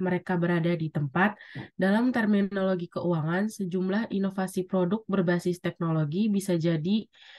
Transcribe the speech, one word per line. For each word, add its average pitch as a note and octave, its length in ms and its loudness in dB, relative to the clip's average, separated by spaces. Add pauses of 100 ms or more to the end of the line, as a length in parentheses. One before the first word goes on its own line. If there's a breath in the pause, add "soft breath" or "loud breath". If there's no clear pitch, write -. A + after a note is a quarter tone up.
mereka F3+ 320 -2
berada F3 400 2
di D#3+ 160 -4
tempat, E3+ 480 0 (400 loud breath)
dalam G#3 320 2
terminologi G3 800 0
keuangan, F3 560 0
sejumlah F#3+ 640 -2
inovasi F#3+ 560 -2
produk F#3 400 0
berbasis F3+ 560 0
teknologi E3 640 0
bisa G3 320 0
jadi E3+ 480 0 (320 loud breath)